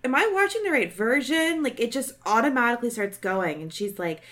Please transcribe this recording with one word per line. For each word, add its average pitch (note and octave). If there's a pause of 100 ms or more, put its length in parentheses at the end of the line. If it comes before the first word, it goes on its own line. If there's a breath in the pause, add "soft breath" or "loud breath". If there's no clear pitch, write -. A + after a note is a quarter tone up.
am B3+
I F4+
watching G4+
the G4
right F#3+
version?" C#4+
Like, C4
it A3+
just C4+ (160)
automatically A#3+
starts G3+
going, F3+
and D#3+
she's G3+
like, E3+ (100)